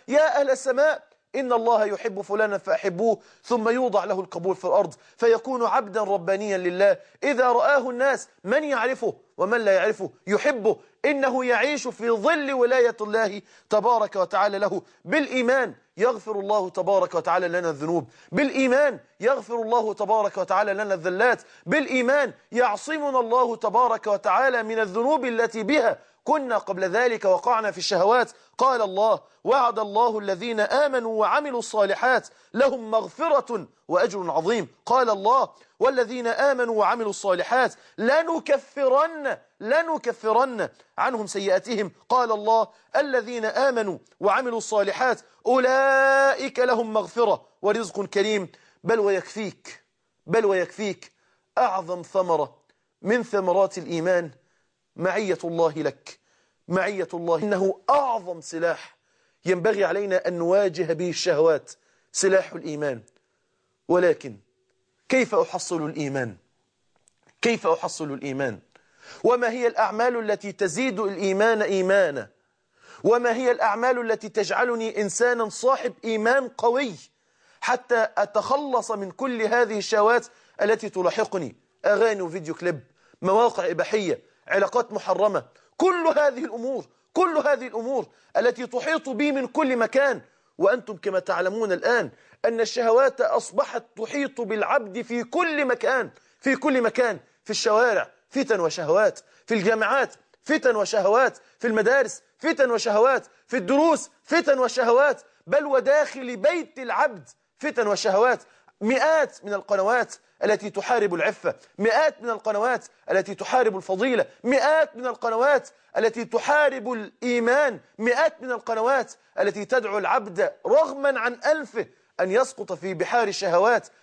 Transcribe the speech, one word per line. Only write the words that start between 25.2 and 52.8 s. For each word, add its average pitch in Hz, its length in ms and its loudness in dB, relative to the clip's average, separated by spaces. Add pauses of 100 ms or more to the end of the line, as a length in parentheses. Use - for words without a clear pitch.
التي 226 380 -2
بها 233 360 2 (240)
كنا 262 340 -2
قبل 190 260 -6
ذلك 220 420 0
وقعنا 208 460 2
في - 60 -8
الشهوات. 202 540 2 (260)
قال 254 240 2
الله: 202 380 0 (240)
"وعد 233 360 2
الله 220 400 0
الذين 208 400 -4
آمنوا 240 600 0
وعملوا 240 400 0
الصالحات 214 680 0 (260)
لهم 240 380 0
مغفرة 226 760 -2 (200)
وأجر 180 440 0
عظيم". 165 360 -2 (180)
قال 240 240 2
الله: 214 400 2 (300)
"والذين 247 480 0
آمنوا 247 480 0
وعملوا 214 340 0
الصالحات 202 640 0 (240)
لنكفرن، 285 1400 0 (220)
لنكفرن 240 1080 -2 (280)
عنهم 220 300 -2
سيئاتهم". 196 640 -2 (180)
قال 247 220 2
الله: 214 360 2 (280)
"الذين 247 500 -2
آمنوا 220 520 0 (220)
وعملوا 226 380 0
الصالحات 214 640 0 (260)
أولئك 269 1120 2
لهم 233 340 0
مغفرة 214 520 0 (160)
ورزق 208 440 -2
كريم". 202 460 -2 (320)
بل 220 160 0
ويكفيك، 202 840 -4 (420)
بل 214 200 2
ويكفيك 190 640 -2 (460)
أعظم 185 440 -2
ثمرة 170 560 -2 (440)